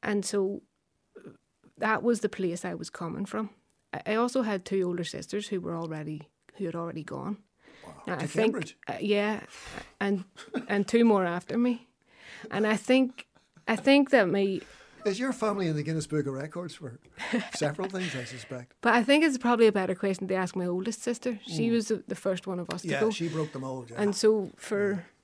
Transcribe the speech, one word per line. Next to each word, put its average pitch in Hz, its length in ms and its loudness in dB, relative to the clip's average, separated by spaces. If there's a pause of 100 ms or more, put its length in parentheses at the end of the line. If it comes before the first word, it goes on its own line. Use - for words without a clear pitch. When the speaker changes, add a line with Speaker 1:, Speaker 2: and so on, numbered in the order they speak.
Speaker 1:
And 208 220 0
so 196 380 -2 (1160)
that 214 240 0
was 233 180 2
the 208 80 -2
place 180 360 -4
I 175 100 -6
was 170 160 -10
coming 175 360 -6
from. 214 240 -6 (420)
I, - 140 -6
I 214 100 0
also 247 260 0
had 202 220 -2
two 190 180 0
older 175 220 -2
sisters - 440 -8
who 190 120 -4
were 170 160 -6
already, 156 520 -8 (280)
who 202 100 -8
had 165 80 -6
already 165 300 -8
gone. 160 340 -8 (460)
Speaker 2:
Wow. - 80 -18 (160)
Speaker 1:
Now, 180 80 -4
Speaker 2:
To 143 80 -4
Speaker 1:
I - 20 -4
think, 220 180 2 (100)
Speaker 2:
Cambridge? 165 220 -8 (120)
Speaker 1:
uh, - 120 -4
yeah, 208 400 0 (600)
and, 196 240 0 (440)
and 208 200 0
two 233 160 6
more 202 200 6
after 175 320 -2
me. 240 300 0 (640)
And 214 160 0
I 214 100 2
think, 254 500 2 (420)
I 220 80 2
think 277 340 6
that 220 180 8
my 196 320 2 (440)
Speaker 2:
Is 196 140 0
your 262 140 0
family 202 360 0
in 156 80 0
the 151 60 -2
Guinness 156 240 -2
Book 151 200 0
of 139 80 -2
Records 160 420 -8
for 123 220 -12 (280)
<laughs> - 280 -2
several 156 340 0
things, 185 280 -4
I 123 80 -6
suspect? 123 560 -12
Speaker 1:
But 233 140 4
I 240 80 6
think 285 220 6
it's 285 140 2
probably 240 280 6
a 214 60 8
better 190 220 0
question 190 340 -2
to 190 60 0
ask 185 220 -2
my 180 100 -2
oldest 185 360 -4
sister. 240 440 -4
She 208 220 0
Speaker 2:
Mm. 233 40 4
Speaker 1:
was 226 160 2
the, 220 180 -2
the 190 80 -6
first 185 320 -4
one 185 120 -4
of 175 120 -6
us 170 120 -4
to 175 60 -6
Speaker 2:
Yeah, 147 120 0
Speaker 1:
go. 220 100 4
Speaker 2:
she 170 180 -2
broke 156 240 -2
the 139 60 -8
mold, 131 320 -8
yeah. 117 100 -8
Speaker 1:
And 202 160 2
so 214 400 4
for, 202 360 -2
Speaker 2:
Yeah. 190 80 -2 (240)